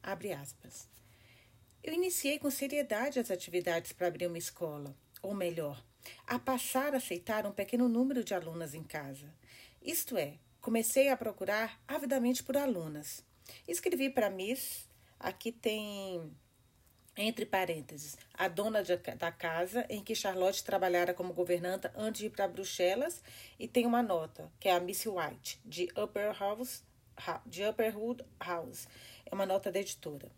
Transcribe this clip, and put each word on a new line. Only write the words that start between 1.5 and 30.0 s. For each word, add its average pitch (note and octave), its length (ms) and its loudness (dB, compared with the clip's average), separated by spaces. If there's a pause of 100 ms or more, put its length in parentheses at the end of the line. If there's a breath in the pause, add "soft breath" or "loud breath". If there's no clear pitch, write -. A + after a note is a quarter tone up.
"Eu D#4 100 -4
iniciei E4+ 440 2
com D4 140 0
seriedade C#4 680 0
as A#3 140 0
atividades E3+ 600 0
para F3+ 140 0
abrir E3+ 200 0
uma E3+ 100 -4
escola, D3 560 -6 (280)
ou G3 120 -4
melhor, E3 480 -2 (440 loud breath)
a A#3+ 120 0
passar C4 560 0
a C4 40 2
aceitar G#3+ 480 -2
um G#3 60 -2
pequeno A#3+ 360 2
número B3 380 4
de G#3 80 -2
alunas E3 400 -4
em D#3+ 100 -8
casa. C#3+ 500 -8 (480 loud breath)
Isto D4 360 -2
é, D3 160 0 (260)
comecei A#3 480 6
a C4 80 6
procurar G#3+ 720 -2
avidamente C4 560 2
por C4+ 140 0
alunas. F3+ 680 -2 (420 loud breath)
Escrevi E4+ 440 0
para A3 200 4
Miss", F#3+ 560 -4 (320 soft breath)
aqui - 320 -4
tem, G3+ 800 -4 (840)
entre G#3 300 0
parênteses, E3 720 -2 (160)
a F#3 160 0
dona G3+ 340 2
de, F3+ 140 2
da E3+ 340 -4
casa F3+ 560 0
em G3+ 160 -6
que A3 120 -4
Charlotte F#3+ 500 2
trabalhara F3+ 480 4
como F3+ 180 -2
governanta F3+ 640 0
antes A3 240 -2
de G#3 60 -4
ir A3 60 -2
para G3 180 2
Bruxelas, G3 720 0 (360 loud breath)
e - 80 -8
tem A#3+ 200 4
uma A#3+ 180 6
nota, D#3+ 560 -2
que - 80 2
é F#3 60 8
a F3 60 8
Miss F3+ 260 -2
White, E3+ 580 -4
de F3 320 -2
Upper G#3 420 0
House, G#3+ 460 -2 (320)
Ha-, - 300 -6
de F3+ 200 -4
Upperwood A3 600 0 (120)
House. E3 520 -6 (360 loud breath)
É - 80 -8
uma G3 120 0
nota F#3+ 260 0
da F#3+ 80 0
editora. D3+ 580 -8